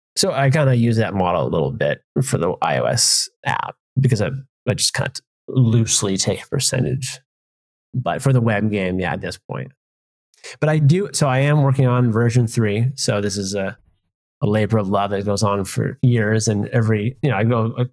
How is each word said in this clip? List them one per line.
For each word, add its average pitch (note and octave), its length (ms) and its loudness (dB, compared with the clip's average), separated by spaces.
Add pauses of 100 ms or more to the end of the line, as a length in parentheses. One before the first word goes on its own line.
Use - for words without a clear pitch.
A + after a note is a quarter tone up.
(160)
So F#3+ 140 0
I C#3 200 2
kinda C3+ 260 4
use A#2 220 2
that G2 160 0
model F2 280 2
a B1 60 -2
little D2 240 0
bit C#2+ 300 -2 (200)
for - 160 -2
the F2 240 0
I D#2 160 0
O A#1 60 0
S - 440 0 (160)
app - 320 -4 (220)
because A#2+ 240 2
I, F2 80 -2 (380)
I G#2 60 0
just - 200 -2
kinda - 160 -4 (380)
loosely A2+ 680 2
take - 280 -2
a - 40 -20
percentage. - 720 -2 (760)
But E2+ 280 -4
for C#3 100 2
the B2+ 80 4
web A2 300 2
game, F#2 300 -2
yeah, E2+ 140 -2
at - 80 -8
this F2 160 -8
point. - 340 -12 (880)
But D3+ 80 2
I D#3 100 2
do, D#3+ 340 4
so - 140 0
I B2+ 120 2
am D3 240 4
working C3+ 260 2
on B2 240 2
version A#2 340 2
three. A2+ 480 0
So - 260 -2
this G2+ 160 -2
is G2 200 -6
a, G2 200 -4 (640)
a - 40 0
labor G#2+ 300 0
of G2+ 120 0
love G2+ 240 0
that G2 120 -2
goes G2+ 200 -2
on G2+ 200 0
for G2 380 -6
years, A2 460 2
and G#2 220 -2
every, A2 520 0
you C#3+ 80 0
know, G#2+ 60 0
I G#2 80 0
go A2+ 220 2 (120)
a B2 140 -2